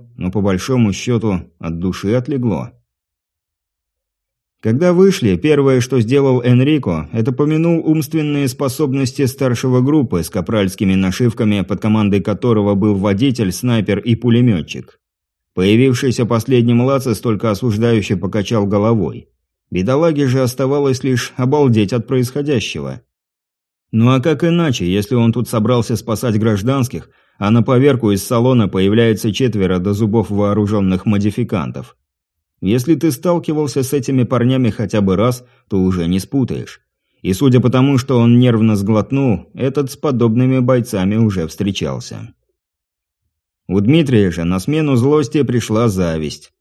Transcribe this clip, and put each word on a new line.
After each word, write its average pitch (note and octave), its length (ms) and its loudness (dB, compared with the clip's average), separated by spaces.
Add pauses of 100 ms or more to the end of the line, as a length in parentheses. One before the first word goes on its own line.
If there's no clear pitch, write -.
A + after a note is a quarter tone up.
(180)
но F2+ 120 -6
по G2+ 120 -4
большому G2+ 500 0
счёту G#2+ 680 -2
от E2 220 -8
души F#2+ 320 -4
отлегло. B2 640 -2 (1900)
Когда C#3+ 300 2
вышли, F3 460 4
первое, C3+ 420 2
что B2 220 0
сделал B2+ 400 2
Энрико, B2 720 2
это A2+ 180 -2
помянул D#3 560 0
умственные D3+ 600 0
способности C3+ 760 -2
старшего B2+ 540 0
группы B2+ 420 0
с - 80 -6
капральскими F#2+ 680 -2
нашивками, G#2 680 0
под F#2 180 -4
командой G#2+ 400 2
которого G#2 560 0
был G#2 200 2
водитель, G2+ 580 0
снайпер G#2+ 460 0
и A2+ 160 0
пулемётчик. A2+ 840 0 (540)
Появившийся A#2+ 720 2
последним A#2+ 560 2
Лацис B2+ 400 0
только A2 300 -2
осуждающе A2 680 0
покачал G2+ 500 -2
головой. G2+ 600 -2 (400)
Бедолаге C#3+ 580 0
же C3 140 2
оставалось C3+ 640 -2
лишь C3 320 -2
обалдеть B2+ 580 2
от A#2 140 -2
происходящего. B2 960 -4 (880)
Ну A2+ 200 4
а C3 80 2
как D3+ 240 -2
иначе, E3 480 0
если G#2 240 -2
он A#2 180 2
тут A#2+ 160 -4
собрался A#2 460 0
спасать G#2+ 440 -2
гражданских – A2+ 680 -2 (280)
а G2+ 140 0
на A#2 120 4
поверку B2+ 480 2
из G2 140 0
салона A#2+ 420 2
появляется G#2 680 0
четверо G2 460 0
до G2+ 140 -2
зубов G#2+ 360 0
вооружённых G2+ 760 0
модификантов? G2 920 -4 (640)
Если B2+ 340 0
ты D#3 160 0
сталкивался D3+ 720 -2
с B2 100 -8
этими C3 300 0
парнями B2 460 0
хотя G2 320 -2
бы F#2+ 140 2
раз, B2 280 0 (260)
то G2 120 -2
уже F#2 260 0
не F#2 120 0
спутаешь. F#2 640 -6 (400)
И F#2 120 -2
судя B2+ 260 4
по A#2+ 100 2
тому, C3 280 2
что B2 220 0
он A#2 200 6
нервно A2+ 360 2
сглотнул, A2 800 -2
этот C3+ 380 -4
с - 40 -18
подобными B2+ 640 0
бойцами A2 560 0
уже G2 320 0
встречался. C#2+ 840 -8 (1300)
У F#2 140 -2
Дмитрия B2 500 2
же E2 120 -6
на F#2 160 0
смену D3 360 -2
злости D3 480 2
пришла A#2 440 -2
зависть. E2 720 -4